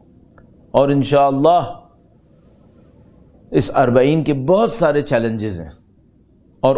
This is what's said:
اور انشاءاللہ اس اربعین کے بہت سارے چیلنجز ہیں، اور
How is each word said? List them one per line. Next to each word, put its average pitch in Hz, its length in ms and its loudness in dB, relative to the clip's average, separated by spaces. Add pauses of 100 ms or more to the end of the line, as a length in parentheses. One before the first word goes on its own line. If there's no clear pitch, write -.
(720)
اور 135 180 2
انشاءاللہ 139 920 0 (1700)
اس - 240 -2
اربعین 131 500 2
کے 143 100 -2
بہت 180 380 0
سارے 147 300 0
چیلنجز 113 580 -4
ہیں، 76 100 -16 (880)
اور 131 180 0